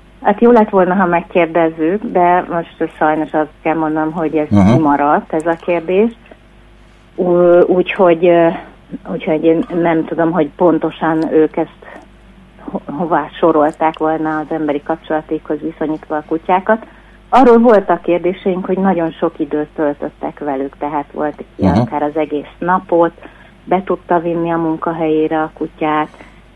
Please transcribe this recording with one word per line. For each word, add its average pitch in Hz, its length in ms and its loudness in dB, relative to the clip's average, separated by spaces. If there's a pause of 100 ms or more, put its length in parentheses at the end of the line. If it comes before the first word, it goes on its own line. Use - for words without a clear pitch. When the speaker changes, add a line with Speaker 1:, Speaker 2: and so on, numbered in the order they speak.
(220)
Speaker 1:
Hát 202 180 0
jó 240 100 6
lett 220 180 4
volna, 185 260 2
ha 190 120 2
megkérdezzük, 170 960 0
de 180 480 2
most 165 480 -6
sajnos 156 340 0
azt 156 160 -2 (140)
kell 156 120 -2
mondanom, 156 380 -2
hogy 160 240 -4
ez 151 140 -2
Speaker 2:
Uh-huh. 104 240 4
Speaker 1:
kimaradt, 147 580 2
ez 160 140 -4
a 170 140 0
kérdés. 185 520 0 (1000)
Ú-, 175 460 4
úgyhogy, 180 680 2
ö, 170 220 4 (640)
úgyhogy 160 320 -2
én 165 200 2 (180)
nem 165 220 0
tudom, 165 260 -2
hogy 160 260 0
pontosan 160 760 0
ők 156 240 2
ezt - 440 -8 (580)
ho-, - 260 -10
hová 160 440 -4 (100)
sorolták 160 600 2
volna 156 400 -2
az 151 100 -6
emberi 147 340 -4
kapcsolatékhoz 156 760 -6
viszonyítva 156 560 -6
a 151 100 -6
kutyákat. 190 600 -2 (420)
Arról 240 300 6
voltak 202 440 4
kérdéseink, 180 640 -2
hogy 190 120 -2
nagyon 175 320 0
sok 165 280 -4
időt 151 360 -4
töltöttek 147 640 -6
velük, 139 400 -8
tehát 143 340 -6
volt 151 320 -8 (120)
ilyen 92 160 0
Speaker 2:
Uh-huh. 117 140 0
Speaker 1:
akár 147 160 -6
az 147 140 -4
egész 151 420 -4
napot, 175 540 0 (520)
be 190 200 -2
tudta 175 360 -2
vinni 170 300 -2
a 165 60 -2
munkahelyére 160 840 -2
a 156 120 -6
kutyát, 156 680 -4 (320)